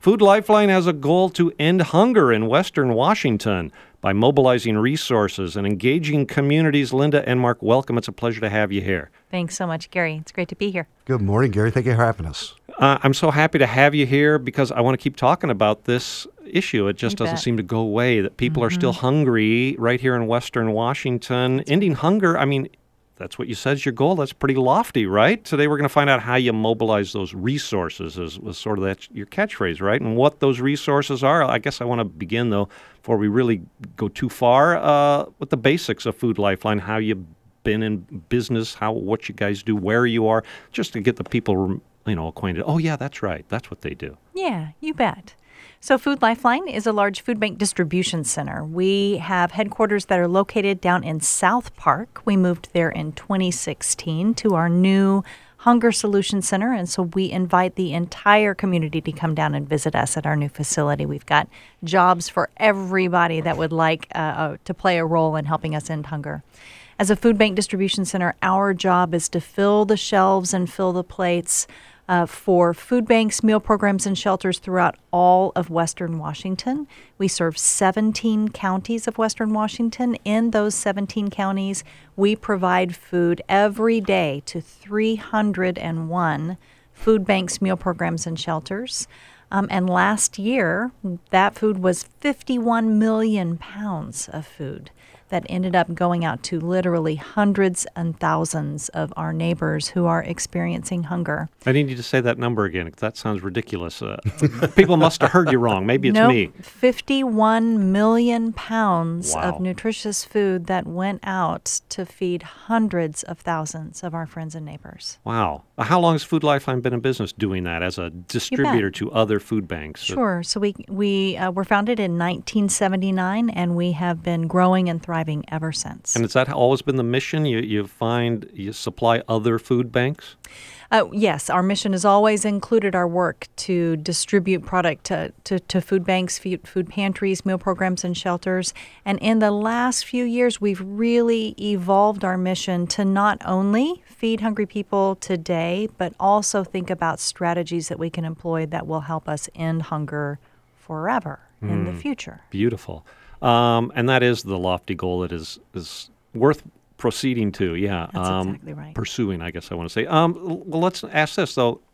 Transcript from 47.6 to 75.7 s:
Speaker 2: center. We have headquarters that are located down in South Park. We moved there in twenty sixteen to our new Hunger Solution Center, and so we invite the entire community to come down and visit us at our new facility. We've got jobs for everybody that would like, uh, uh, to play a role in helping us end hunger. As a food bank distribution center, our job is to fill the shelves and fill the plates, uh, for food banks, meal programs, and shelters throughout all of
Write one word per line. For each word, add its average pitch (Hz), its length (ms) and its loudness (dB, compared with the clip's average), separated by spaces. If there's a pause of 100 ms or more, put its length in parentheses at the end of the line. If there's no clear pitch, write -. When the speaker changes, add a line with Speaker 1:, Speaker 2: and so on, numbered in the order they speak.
Speaker 2:
center. 139 400 -6
We 190 540 0
have 175 340 0
headquarters 208 540 0
that 185 140 2
are 175 80 4
located 196 520 2
down 180 240 2
in 156 180 -4
South - 540 0
Park. 165 480 -2
We 202 140 2
moved 180 360 2
there 165 180 2
in 156 220 -6
twenty 190 360 -2
sixteen 170 840 -2
to 214 180 2
our 170 160 4
new 190 540 4 (340)
Hunger 240 340 4
Solution 202 520 0
Center, 202 280 0
and 190 160 -2
so 185 160 -2
we 180 280 -2
invite 185 440 2
the 180 180 -2
entire 202 600 2
community 165 480 0
to 156 100 -6
come 160 220 -2
down 151 220 0
and 143 120 -4
visit 151 280 -2
us 143 220 0
at 147 100 -4
our 151 80 0
new 147 140 -2
facility. 147 580 -2
We've 143 180 -8
got 151 220 2 (360)
jobs 180 460 2
for - 280 -2
everybody 180 840 2
that 160 160 -2
would 160 160 -2
like, 160 400 0
uh, - 60 -6
uh, 156 460 -4
to 190 100 -6
play 185 240 2
a 165 60 0
role 160 300 2
in 151 100 -4
helping 156 300 -4
us 151 140 -6
end 151 180 -6
hunger. 147 360 -8 (560)
As 196 100 0
a 208 60 6
food 226 240 4
bank 214 160 4
distribution 196 500 -2
center, 175 380 -2
our 196 320 2
job 180 400 2
is 165 140 -2
to 196 120 -2
fill 208 440 2
the 208 120 2
shelves 190 560 2
and 180 180 -2
fill 185 220 -2
the 180 100 -2
plates, 175 600 -2 (440)
uh, 175 160 2
for 175 480 2
food 240 340 -2
banks, 226 340 2
meal 214 200 4
programs, 202 440 2
and 196 120 -2
shelters 190 420 0
throughout 185 380 0 (140)
all 180 440 4
of 180 140 -2